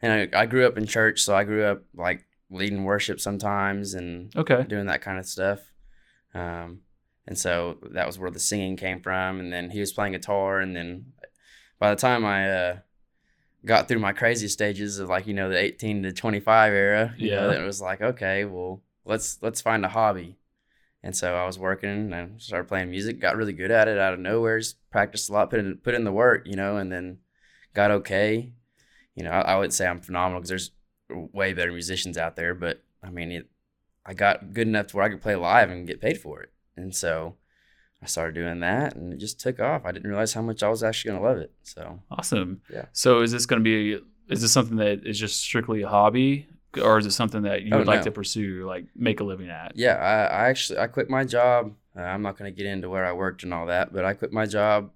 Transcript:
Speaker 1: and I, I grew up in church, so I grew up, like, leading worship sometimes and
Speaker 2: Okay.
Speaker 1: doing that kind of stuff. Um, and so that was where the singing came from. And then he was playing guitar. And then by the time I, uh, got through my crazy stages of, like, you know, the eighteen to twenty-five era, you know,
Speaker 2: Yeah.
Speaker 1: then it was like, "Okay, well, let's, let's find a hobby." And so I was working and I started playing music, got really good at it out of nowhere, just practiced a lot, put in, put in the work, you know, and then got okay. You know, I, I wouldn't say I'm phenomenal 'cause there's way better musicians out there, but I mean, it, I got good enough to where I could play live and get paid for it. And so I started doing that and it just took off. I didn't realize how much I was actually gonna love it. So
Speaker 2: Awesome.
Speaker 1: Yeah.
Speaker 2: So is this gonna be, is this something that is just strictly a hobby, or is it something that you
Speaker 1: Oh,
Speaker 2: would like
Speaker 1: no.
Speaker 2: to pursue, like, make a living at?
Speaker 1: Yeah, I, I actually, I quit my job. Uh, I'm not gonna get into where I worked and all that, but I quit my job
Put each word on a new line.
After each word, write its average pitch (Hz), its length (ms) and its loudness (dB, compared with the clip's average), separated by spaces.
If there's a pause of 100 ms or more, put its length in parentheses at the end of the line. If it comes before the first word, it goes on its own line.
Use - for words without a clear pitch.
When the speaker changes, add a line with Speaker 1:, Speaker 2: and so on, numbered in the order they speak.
Speaker 1:
and 107 320 2
I, 101 80 6
I 113 60 4
grew 127 180 6
up 120 120 4
in 107 100 -2
church, 110 340 4
so 101 140 2
I 101 80 6
grew 107 200 0
up, 101 200 0 (100)
like, 90 320 -4 (240)
leading 98 360 -4
worship 101 340 0
sometimes 101 760 -2
and 90 420 -10
Speaker 2:
Okay. 135 320 2
Speaker 1:
doing 101 200 -4
that 85 140 0
kind 95 180 -8
of 92 80 -10
stuff. 98 320 -2 (720)
Um, 87 460 -10 (480)
and 90 100 -10
so 87 400 -2 (140)
that 87 160 -2
was 92 100 -8
where 92 140 -8
the 82 80 -10
singing 95 380 -2
came 92 240 -4
from. 92 380 -2
And 90 140 -8
then 87 160 -6
he 101 100 -6
was 98 140 -4
playing 101 200 -2
guitar. 98 460 0
And 95 160 -2
then 87 380 -10 (640)
by 104 140 4
the 104 100 2
time 123 240 4
I, 98 260 2
uh, 90 260 0 (880)
got 110 220 4
through 117 120 0
my 101 140 2
crazy 117 340 2
stages 104 520 -2
of, 95 100 -6
like, 95 180 0
you 104 80 -2
know, 95 140 -2
the 92 80 2
eighteen 101 460 0
to 95 80 -4
twenty-five 107 640 4
era, 104 440 2
you 107 120 -2
know, 101 140 0
Speaker 2:
Yeah. 101 100 2
Speaker 1:
then - 80 0
it 87 40 -4
was 98 160 -6
like, 95 200 -6
"Okay, 104 440 0
well, 92 360 -8 (240)
let's, 110 380 -4
let's 113 180 -4
find 110 240 2
a 92 40 0
hobby." 95 480 0 (680)
And 98 100 -8
so 90 200 -2
I 90 100 0
was 92 140 -6
working 95 300 -2
and 101 260 -6
I 87 220 -10
started 90 320 -6
playing 92 200 -2
music, 104 300 -6
got 95 160 2
really 107 180 -2
good 92 180 -2
at 110 180 6
it 104 80 2
out 95 160 2
of 90 80 -8
nowhere, 110 380 0
just - 180 -8 (120)
practiced 104 400 0
a 101 40 -6
lot, 104 160 4
put 117 100 0
in, 98 180 -4
put 120 180 -2
in 117 100 0
the 101 80 -2
work, 117 340 4
you 98 80 -8
know, 98 220 -2
and 95 140 -4
then 90 260 -10 (560)
got 104 180 4
okay. 104 640 0 (640)
You - 80 -10
know, 80 80 -6
I, 90 100 2
I 95 160 2
wouldn't 98 160 0
say 95 140 0
I'm 87 140 -4
phenomenal 90 400 -2
'cause 85 80 -10
there's 92 220 -6 (380)
way 95 440 -4
better 87 200 -2
musicians 87 440 -6
out 82 200 -4
there, 85 180 -2
but 87 280 -6 (200)
I 95 80 -16
mean, 87 220 -10
it, 82 160 -12 (560)
I 95 80 -14
got 98 400 2
good 113 140 0
enough 107 200 0
to - 100 -14
where 98 80 4
I 110 40 4
could 98 120 -8
play 104 140 0
live 92 360 6
and 90 160 -10
get - 140 -8
paid 147 200 -2
for 76 200 -14
it. - 100 -20 (260)
And 92 180 -10
so 82 400 -4 (640)
I - 40 -18
started 82 300 -4
doing 85 260 -4
that 107 340 0
and 87 180 -10
it 69 40 -10
just 101 240 -10
took 127 180 -4
off. 143 260 0
I 90 60 -4
didn't 92 180 -8
realize 104 240 -2
how 110 80 -6
much 113 220 -4
I 104 60 4
was 113 140 0
actually 110 280 -2
gonna 95 140 -4
love 120 120 2
it. 80 140 -10 (120)
So 82 380 -16 (100)
Speaker 2:
Awesome. 92 580 -4
Speaker 1:
Yeah. - 240 -12
Speaker 2:
So 123 280 6
is 117 120 2
this 120 120 -2
gonna 117 160 2
be, 107 380 2 (300)
is 117 120 -2
this 113 120 4
something 113 240 4
that 104 280 2
is 104 140 -4
just 107 220 -4
strictly 113 420 -2
a - 60 -4
hobby, 127 580 6 (340)
or 110 160 8
is 107 80 2
it 101 60 -2
something 107 320 0
that 98 180 0
you 104 140 -6
Speaker 1:
Oh, - 40 6
Speaker 2:
would - 80 2
like 104 120 6
Speaker 1:
no. - 60 -2
Speaker 2:
to 107 60 -2
pursue, 98 540 -6
like, 92 300 -8
make 113 240 0
a - 40 -4
living 95 280 -8
at? 82 240 -12
Speaker 1:
Yeah, 113 200 4
I, 104 500 2
I 127 40 6
actually, - 300 0
I 110 80 2
quit 123 220 -2
my 131 140 0
job. 120 520 4 (200)
Uh, 92 60 -8
I'm 92 220 -4
not 98 140 -4
gonna 101 140 -12
get 98 140 -8
into 95 240 -6
where 92 160 -2
I 90 80 0
worked 92 300 -4
and 90 100 -6
all 85 140 -4
that, 90 260 0
but 92 120 -2
I 98 100 0
quit - 180 -6
my 110 140 0
job 104 480 2